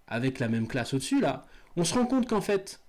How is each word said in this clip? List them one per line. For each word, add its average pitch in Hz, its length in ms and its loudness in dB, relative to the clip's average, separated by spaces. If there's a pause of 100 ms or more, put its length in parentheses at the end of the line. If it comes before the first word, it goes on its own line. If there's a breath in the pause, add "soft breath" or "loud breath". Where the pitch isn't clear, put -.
avec 127 320 -2
la 117 100 0
même 113 180 0
classe 120 260 -4
au-dessus, 247 280 0
là, 139 260 -2 (300 soft breath)
on 175 80 2
se 165 80 -2
rend 240 120 4
compte 254 220 2
qu'en 214 140 0
fait - 480 -2